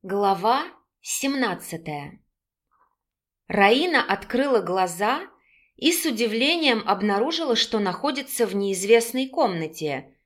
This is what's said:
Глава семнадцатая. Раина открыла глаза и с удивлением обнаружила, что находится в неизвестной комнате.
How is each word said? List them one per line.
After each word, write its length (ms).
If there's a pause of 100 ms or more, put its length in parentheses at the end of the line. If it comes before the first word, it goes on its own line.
Глава 600 (380)
семнадцатая. 1200 (1300)
Раина 560
открыла 560
глаза 640 (520)
и 160
с 140
удивлением 800
обнаружила, 680
что 240
находится 680
в 100
неизвестной 720
комнате. 880 (100)